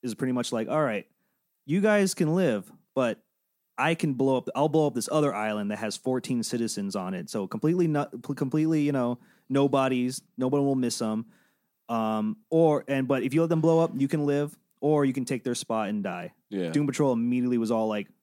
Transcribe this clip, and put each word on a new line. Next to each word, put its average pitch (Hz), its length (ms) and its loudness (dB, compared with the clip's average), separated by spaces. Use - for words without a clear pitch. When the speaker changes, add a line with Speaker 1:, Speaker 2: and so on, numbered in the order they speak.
Speaker 1:
is 120 140 -6
pretty 131 160 -2
much 123 200 -2
like, 117 160 -4
"All 156 140 0
right, 110 240 -2
you 165 140 0
guys 202 340 4
can 156 200 0
live, 127 360 0
but 120 280 0
I 151 160 2
can 156 200 0
blow 135 240 2
up. - 180 -6
I'll 147 120 2
blow 151 200 4
up 127 60 -4
this 120 180 -2
other 147 220 2
island 107 360 -2
that 104 80 -4
has 107 180 -4
fourteen 127 460 -2
citizens 104 540 -4
on 92 180 -4
it. 90 160 -8
So 101 160 -4
completely, 165 400 0
no, 147 200 0
completely, 151 760 -2
you 143 100 0
know, 123 260 0
nobodies. 131 760 2
Nobody 131 280 0
will 135 120 2
miss 123 240 -2
'em." 110 260 -2
Um, 110 500 -2
or, 160 400 4
and, 135 180 0
but 131 180 2
if 127 100 -2
you 165 80 4
let 165 80 0
them 165 100 2
blow 165 200 4
up, 165 140 2
you 139 140 0
can 151 160 0
live, 147 320 -2
or 147 240 4
you 135 80 2
can 127 140 -4
take 123 180 -6
their 120 100 -2
spot 110 360 -4
and 107 120 -2
die. 90 300 -8
Speaker 2:
Yeah. 95 220 -4
Speaker 1:
Doom 147 160 0
Patrol 139 260 0
immediately 123 460 0
was 113 120 0
all 113 180 0
like 104 200 -4